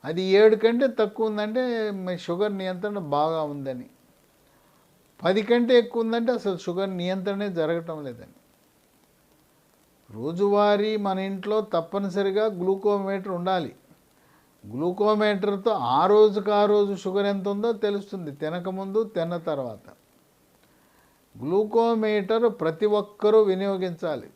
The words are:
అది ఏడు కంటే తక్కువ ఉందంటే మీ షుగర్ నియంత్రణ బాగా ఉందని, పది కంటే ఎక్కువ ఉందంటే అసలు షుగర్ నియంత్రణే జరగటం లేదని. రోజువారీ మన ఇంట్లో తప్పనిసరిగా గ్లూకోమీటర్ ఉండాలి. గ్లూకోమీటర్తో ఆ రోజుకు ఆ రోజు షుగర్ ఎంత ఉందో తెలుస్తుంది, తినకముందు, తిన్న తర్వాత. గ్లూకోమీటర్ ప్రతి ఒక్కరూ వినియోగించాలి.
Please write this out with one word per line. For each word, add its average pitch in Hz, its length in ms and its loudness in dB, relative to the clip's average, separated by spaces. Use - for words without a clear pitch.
అది 170 180 -4
ఏడు 214 340 6
కంటే 233 300 2
తక్కువ 220 260 0
ఉందంటే 220 640 -4
మీ 185 280 -6
షుగర్ 196 400 -4
నియంత్రణ 190 400 -6
బాగా 156 440 -2
ఉందని, 135 440 -8
పది 196 180 4
కంటే 240 360 4
ఎక్కువ 233 240 0
ఉందంటే 233 300 0
అసలు 202 240 -2
షుగర్ 190 400 -4
నియంత్రణే 190 540 -4
జరగటం 165 540 -4
లేదని. 120 320 -14
రోజువారీ 202 840 2
మన 196 220 -2
ఇంట్లో 196 420 -2
తప్పనిసరిగా 196 840 -2
గ్లూకోమీటర్ 196 840 -2
ఉండాలి. 175 480 -2
గ్లూకోమీటర్తో 202 1000 0
ఆ 143 360 2
రోజుకు 208 440 6
ఆ 208 140 4
రోజు 208 300 2
షుగర్ 196 320 -2
ఎంత 202 220 -2
ఉందో 208 240 -2
తెలుస్తుంది, 202 580 -4
తినకముందు, 185 760 -4
తిన్న 175 320 -4
తర్వాత. 139 540 -6
గ్లూకోమీటర్ 214 1160 0
ప్రతి 160 260 0
ఒక్కరూ 208 560 2
వినియోగించాలి. 185 920 -2